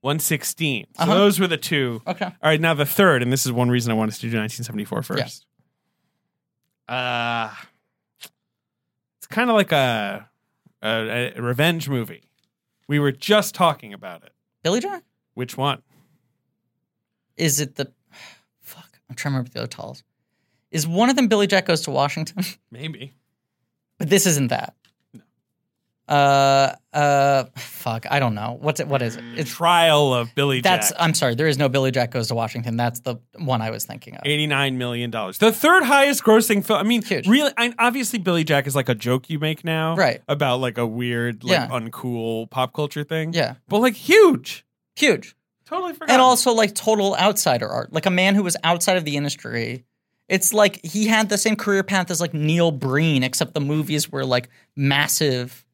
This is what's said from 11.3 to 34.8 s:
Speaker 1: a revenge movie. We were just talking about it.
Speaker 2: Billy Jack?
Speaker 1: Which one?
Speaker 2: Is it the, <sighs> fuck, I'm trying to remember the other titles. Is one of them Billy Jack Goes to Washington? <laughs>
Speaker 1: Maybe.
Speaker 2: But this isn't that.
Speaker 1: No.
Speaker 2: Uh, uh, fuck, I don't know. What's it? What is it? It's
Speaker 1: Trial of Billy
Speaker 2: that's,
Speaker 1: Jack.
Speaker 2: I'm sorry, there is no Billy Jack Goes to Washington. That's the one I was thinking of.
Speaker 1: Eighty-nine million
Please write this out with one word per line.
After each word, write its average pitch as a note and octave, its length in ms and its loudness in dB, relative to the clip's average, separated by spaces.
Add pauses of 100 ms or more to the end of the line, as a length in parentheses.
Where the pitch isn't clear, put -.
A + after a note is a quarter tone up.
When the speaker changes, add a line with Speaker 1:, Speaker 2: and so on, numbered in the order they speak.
Speaker 1:
a A#2+ 60 -10
revenge C#3 480 0
movie. A#2 340 -6 (640)
We D3 120 0
were C#3+ 120 2
just G#3 440 0
talking C#3+ 380 0
about F#2 300 -16
it. - 100 -20 (300)
Speaker 2:
Billy F#3+ 180 0
Jack? F#4+ 220 -10 (300)
Speaker 1:
Which B2 240 -10
one? C3+ 240 -4 (1600)
Speaker 2:
Is C#3+ 240 0
it C#3 140 -8
the, - 160 -8 (200)
<sighs> - 500 -20
fuck, - 380 -20 (100)
I'm B2+ 60 -14
trying C#3+ 180 -6
to C3+ 40 -2
remember B2 160 -6
the A2+ 60 -10
other A#2 80 -8
titles. - 360 -16 (680)
Is D#3 160 -4
one G3 220 2
of C4 60 2
them B3 120 2
Billy G3+ 200 2
Jack G3 200 2
Goes D#3+ 140 0
to D3 100 -8
Washington? C#3+ 520 -4 (140)
<laughs> - 140 -20
Speaker 1:
Maybe. C#3 420 -14 (840)
Speaker 2:
But E3 100 -4
this G3 160 4
isn't C#3+ 240 0
that. - 260 -6 (380)
Speaker 1:
No. - 80 -20 (880)
Speaker 2:
Uh, C#3 680 4 (160)
uh, C#3 520 2 (120)
fuck, - 540 -8
I C#3+ 100 0
don't A#2+ 140 0
know. A2+ 260 -8
What's D3 200 -2
it? C#3+ 80 -6
What C3+ 160 -2
is A2+ 120 -4
it? - 80 -16 (140)
It's D3+ 160 -6
Speaker 1:
Trial E3 600 4
of A#2 180 -2
Billy C#3 280 0
Speaker 2:
that's, B2 280 2
Speaker 1:
Jack. - 100 -8
Speaker 2:
I'm E3 140 2
sorry, B2 220 0
there D3+ 120 0
is C#3 120 0
no C#3 100 2
Billy C3 220 0
Jack A#2+ 180 0
Goes A#2+ 200 -4
to A#2+ 60 -4
Washington. A#2 400 -4
That's A#2+ 260 -2
the A#2+ 160 -6 (200)
one C3 240 -2
I A2+ 80 -4
was A2+ 160 -8
thinking - 300 -16
of. - 100 -18
Speaker 1:
Eighty-nine C#3+ 540 -2
million A#2+ 320 -4